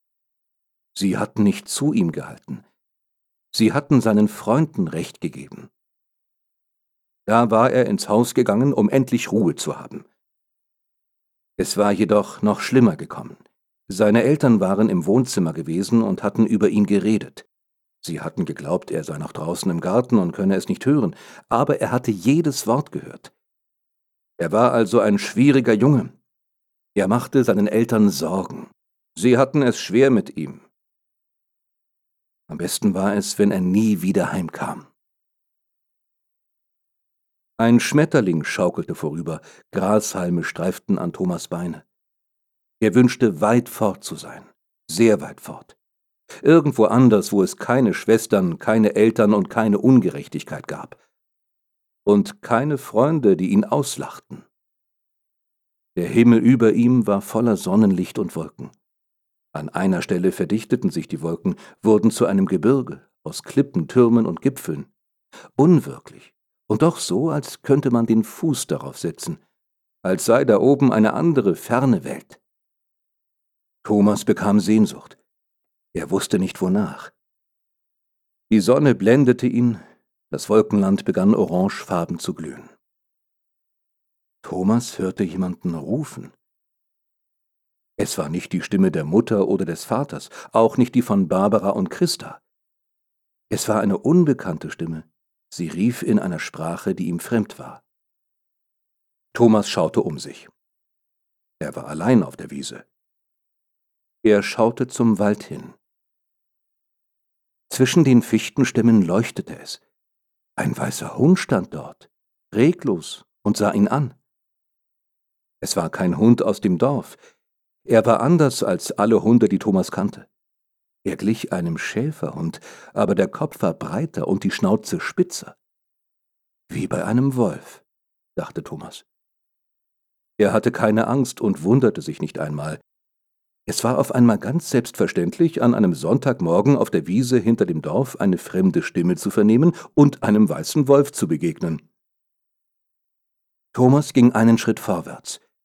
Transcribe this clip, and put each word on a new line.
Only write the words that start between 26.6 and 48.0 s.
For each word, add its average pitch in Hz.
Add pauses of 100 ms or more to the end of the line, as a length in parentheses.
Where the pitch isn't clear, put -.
Er 95
machte 123
seinen 101
Eltern 110
Sorgen. 87 (480)
Sie 117
hatten 135
es 127
schwer 135
mit 104
ihm. 73 (1800)
Am -
besten 90
war 98
es, -
wenn 101
er 95
nie 98
wieder 92
heimkam. - (2750)
Ein 117
Schmetterling 123
schaukelte 85
vorüber, 80 (320)
Grashalme 92
streiften -
an 87
Thomas' 90
Beine. 85 (960)
Er 107
wünschte, 120
weit 120
fort 98
zu -
sein, - (420)
sehr 107
weit -
fort. - (640)
Irgendwo 147
anders, 107
wo 101
es -
keine 120
Schwestern, 101